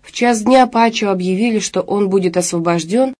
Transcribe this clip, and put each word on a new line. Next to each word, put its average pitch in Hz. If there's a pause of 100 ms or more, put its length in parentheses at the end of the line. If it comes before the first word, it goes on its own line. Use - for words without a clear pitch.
В -
час 233
дня 254
Пачо 226
объявили, 190
что 190
он 202
будет 185
освобожден 175